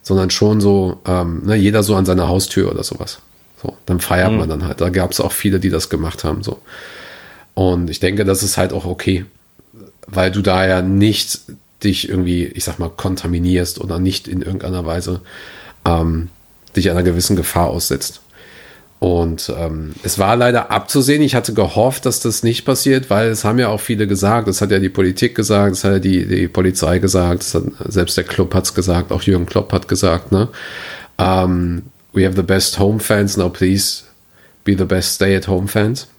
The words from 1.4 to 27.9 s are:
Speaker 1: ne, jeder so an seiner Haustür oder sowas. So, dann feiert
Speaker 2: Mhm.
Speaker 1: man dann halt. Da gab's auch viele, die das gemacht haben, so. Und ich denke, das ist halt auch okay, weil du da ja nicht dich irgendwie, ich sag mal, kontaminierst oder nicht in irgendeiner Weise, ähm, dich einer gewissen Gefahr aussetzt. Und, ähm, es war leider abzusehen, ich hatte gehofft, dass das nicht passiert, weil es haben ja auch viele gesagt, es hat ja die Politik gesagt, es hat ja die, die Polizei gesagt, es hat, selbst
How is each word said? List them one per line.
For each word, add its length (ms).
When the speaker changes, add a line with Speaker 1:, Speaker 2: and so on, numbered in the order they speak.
Speaker 1:
ne, 100
jeder 280
so 140
an 100
seiner 220
Haustür 420
oder 120
sowas. 360
So, 220
dann 160
feiert 320
Speaker 2:
Mhm. 60
Speaker 1:
man 100
dann 160
halt. 160
Da 80
gab's 320
auch 120
viele, 280
die 100
das 200
gemacht 340
haben, 180
so. 180
Und 380
ich 100
denke, 240
das 180
ist 140
halt 160
auch 140
okay, 400
weil 240
du 100
da 260
ja 140
nicht 600
dich 240
irgendwie, 380
ich 180
sag 140
mal, 120
kontaminierst 920
oder 180
nicht 300
in 120
irgendeiner 460
Weise, 340
ähm, 460
dich 120
einer 140
gewissen 320
Gefahr 340
aussetzt. 520
Und, 580
ähm, 340
es 160
war 160
leider 340
abzusehen, 500
ich 140
hatte 180
gehofft, 540
dass 140
das 240
nicht 200
passiert, 460
weil 200
es 140
haben 140
ja 100
auch 120
viele 260
gesagt, 400
es 140
hat 100
ja 80
die 100
Politik 460
gesagt, 380
es 100
hat 100
ja 60
die, 280
die 200
Polizei 540
gesagt, 420
es 120
hat, 100
selbst 280